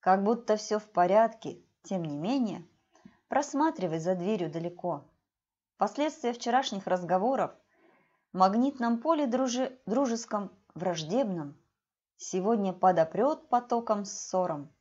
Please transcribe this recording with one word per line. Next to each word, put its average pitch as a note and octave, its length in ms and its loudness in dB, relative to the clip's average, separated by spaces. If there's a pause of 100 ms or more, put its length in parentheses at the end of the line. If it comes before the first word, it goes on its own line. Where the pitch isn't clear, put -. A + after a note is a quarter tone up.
Как F#3+ 220 4
будто A3 340 2
все G#3+ 220 -2
в G#3+ 60 -6
порядке, G3 760 2 (200)
тем F#3 220 -6
не D3 140 -6
менее, G3 480 -2 (640)
просматривай C#4 680 0
за F3 160 0
дверью F3+ 360 -2
далеко. E3+ 540 -6 (720)
Последствия B3+ 560 -2
вчерашних A#3 540 -2
разговоров F#3 680 0 (800)
в F3 60 -6
магнитном A#3 640 2
поле D4+ 260 2
дружи-, B3 600 0
дружеском, A3+ 640 -2 (240)
враждебном E3 840 -2 (600)
сегодня G3 560 -2
подопрет F#3 760 2
потоком A#3 560 -2
ссором. F3 760 -4